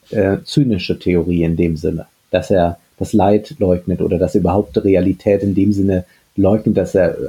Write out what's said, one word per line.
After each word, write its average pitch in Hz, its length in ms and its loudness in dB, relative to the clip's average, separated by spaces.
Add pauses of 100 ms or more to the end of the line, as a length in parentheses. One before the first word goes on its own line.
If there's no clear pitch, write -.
(100)
äh, 98 340 0
zynische 107 560 -2
Theorie 87 420 0
in 82 140 0
dem 85 200 -2
Sinne, 80 300 -6 (240)
dass 92 220 -2
er 87 260 2 (180)
das - 160 -8
Leid 104 460 2
leugnet 90 420 -2
oder 87 180 0
dass 90 180 0
er 98 60 4
überhaupt 92 420 0
Realität 98 580 0
in 98 140 -2
dem 98 160 2
Sinne 95 320 0 (320)
leugnet, 101 400 2
dass 92 180 -2
er, 87 220 2 (120)